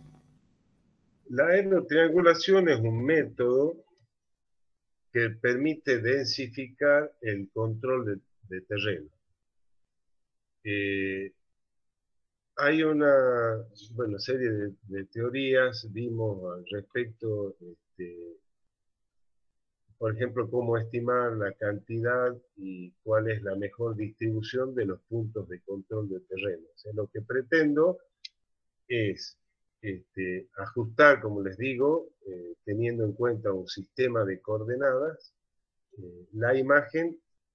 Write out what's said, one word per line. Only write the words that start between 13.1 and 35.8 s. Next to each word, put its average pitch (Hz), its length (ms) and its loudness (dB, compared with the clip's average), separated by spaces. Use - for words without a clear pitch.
bueno, 113 260 -4
serie 127 320 -2
de, 104 220 -4
de 98 200 -8
teorías, 127 880 0
vimos 110 580 -4
al 90 200 -12
respecto, 107 880 -6
este, 87 800 -16
por 110 160 -2
ejemplo, 117 360 -4
cómo 120 260 0
estimar 120 560 -2
la 104 200 -4
cantidad 117 840 -2
y 92 360 -12
cuál 110 280 0
es 107 120 -4
la 98 120 -4
mejor 107 420 -4
distribución 110 800 -4
de 120 100 -2
los 95 180 -6
puntos 110 460 -6
de 90 120 -14
control 101 480 -8
de 92 120 -8
terreno. 95 540 -8
O - 40 -20
sea, 107 140 -14
lo 104 160 -4
que 110 140 -10
pretendo 151 760 2
es, 110 520 -2
este, 92 760 -6
ajustar, 123 640 6
como 104 220 -4
les 95 140 -6
digo, 135 540 0
eh, 87 280 -12
teniendo 113 400 -2
en 104 80 0
cuenta 110 400 0
un 92 140 -6
sistema 117 580 -2
de 95 160 -4
coordenadas, 127 920 -2